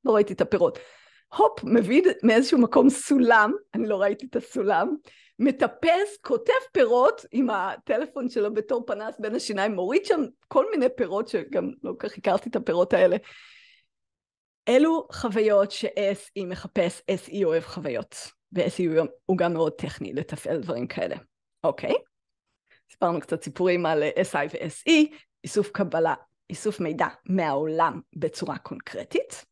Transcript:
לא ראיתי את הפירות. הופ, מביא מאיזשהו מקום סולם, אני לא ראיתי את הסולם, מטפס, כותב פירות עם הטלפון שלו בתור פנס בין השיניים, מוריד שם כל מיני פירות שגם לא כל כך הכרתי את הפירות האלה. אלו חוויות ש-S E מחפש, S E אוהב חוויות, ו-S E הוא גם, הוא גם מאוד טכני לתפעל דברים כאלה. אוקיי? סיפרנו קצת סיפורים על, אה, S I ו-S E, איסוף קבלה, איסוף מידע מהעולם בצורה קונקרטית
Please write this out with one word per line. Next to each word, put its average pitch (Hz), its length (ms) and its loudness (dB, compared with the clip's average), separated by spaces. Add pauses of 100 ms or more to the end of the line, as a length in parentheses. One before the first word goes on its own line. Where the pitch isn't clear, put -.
לא 233 100 4
ראיתי 208 180 2
את - 80 -6
הפירות. - 380 0 (560)
הופ, - 280 2
מביא 226 380 4 (220)
מאיזשהו 240 340 4
מקום 247 320 6
סולם, 233 600 4 (220)
אני 226 140 -4
לא 202 140 0
ראיתי 202 240 0
את 254 100 -18
הסולם, 214 600 -2 (460)
מטפס, 330 800 0
כותב - 320 0 (180)
פירות 247 600 2
עם 247 180 0
הטלפון 226 800 -4
שלו 214 240 -2
בתור 233 320 -4
פנס 214 340 -8
בין 220 160 -6
השיניים, 208 400 -2
מוריד 214 300 0
שם 330 160 2 (260)
כל 392 240 2
מיני 285 140 0 (120)
פירות 196 300 -2
שגם - 440 -4 (120)
לא 185 80 -8
כל - 180 -8
כך - 80 -14
הכרתי 196 320 0
את - 60 -10
הפירות 175 380 0
האלה. 180 240 4 (1500)
אלו 302 440 4
חוויות 208 600 2
ש-S 202 580 -4 (100)
E 196 60 -6
מחפש, 180 560 -4 (100)
S 190 200 -6
E 196 120 -2
אוהב 165 200 0
חוויות, 143 520 -8 (380)
ו-S 180 260 -2
E 180 80 0
הוא 156 80 -2
גם, 160 100 4 (200)
הוא 185 120 0
גם 175 160 2
מאוד 160 180 0
טכני - 420 -10
לתפעל 160 480 -6
דברים 123 260 -6
כאלה. - 280 -6 (480)
אוקיי? - 300 -2 (1000)
סיפרנו 170 280 -2
קצת 160 240 -6
סיפורים 175 420 0
על, 156 180 2
אה, 151 60 0
S - 240 -2
I 151 200 -2
ו-S - 360 -6
E, 311 260 6 (280)
איסוף 208 280 -2
קבלה, 165 420 -2 (360)
איסוף 202 300 -6
מידע 165 280 -2 (180)
מהעולם 160 760 0 (120)
בצורה - 440 -6
קונקרטית - 960 -8